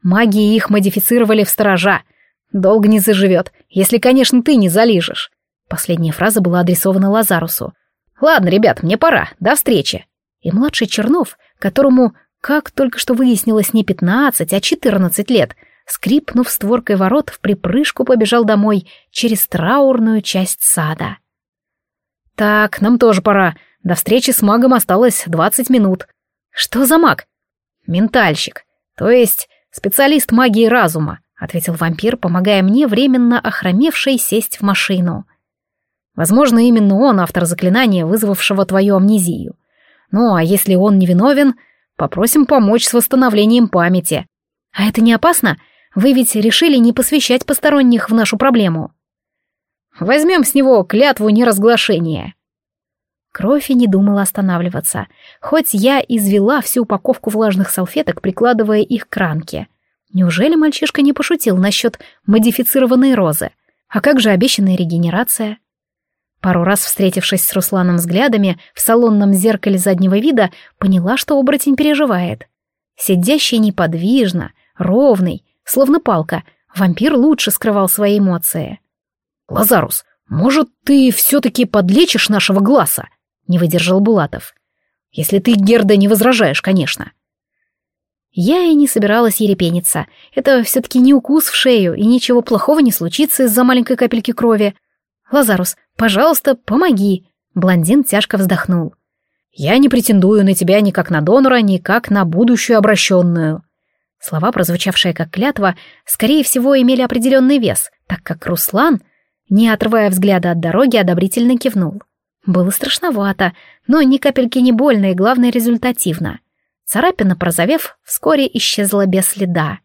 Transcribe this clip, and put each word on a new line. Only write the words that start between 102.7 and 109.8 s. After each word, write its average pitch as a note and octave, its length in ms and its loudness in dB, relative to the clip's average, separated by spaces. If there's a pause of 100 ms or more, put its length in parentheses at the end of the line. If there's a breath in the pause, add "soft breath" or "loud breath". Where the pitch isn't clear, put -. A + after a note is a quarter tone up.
обращённую". F3 840 0 (560)
Слова, E3+ 320 -4
прозвучавшие F3 640 -2
как E3 160 -8
клятва, G3 440 -2 (300 loud breath)
скорее C#4 380 0
всего, C4 360 2
имели B3+ 220 2
определённый B3+ 560 2
вес, E3+ 320 -2 (180)
так F3+ 140 -8
как - 240 -12
Руслан, G3+ 560 -2 (480)
не A3 200 2
отрывая G#3+ 420 0